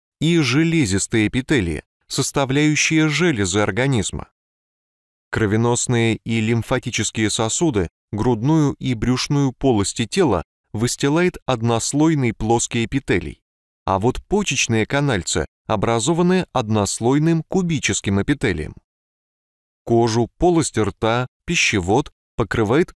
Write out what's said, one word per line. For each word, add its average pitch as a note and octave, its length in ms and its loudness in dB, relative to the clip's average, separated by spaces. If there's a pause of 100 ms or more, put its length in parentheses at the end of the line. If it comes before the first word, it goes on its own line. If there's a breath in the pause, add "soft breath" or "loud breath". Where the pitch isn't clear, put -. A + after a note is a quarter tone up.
(200)
и E3 200 2
железистые B2 880 2
эпителии, G2+ 560 -2 (240)
составляющие D3+ 1000 0
железы A#2+ 500 0
организма. A2 680 -2 (1000)
Кровеносные A2+ 920 2
и A2+ 160 -2
лимфатические A2 880 -2
сосуды, A2+ 600 -2 (240)
грудную B2+ 680 0
и C3 140 -2
брюшную B2+ 580 -2
полости A#2 540 0
тела A#2 400 0 (260)
выстилает C#3+ 720 -2
однослойный B2+ 840 0
плоский A#2 540 -2
эпителий, F2+ 560 -4 (440)
а F#2+ 140 0
вот A#2+ 280 0
почечные A#2+ 580 0
канальцы B2 600 -2 (220)
образованы D3 880 0
однослойным B2+ 920 0
кубическим A2 760 -2
эпителием. G2+ 540 -2 (1080)
Кожу, A#2 540 2
полость E3 400 2
рта, A2+ 500 0 (180)
пищевод A2+ 680 0 (240)
покрывает A#2 600 0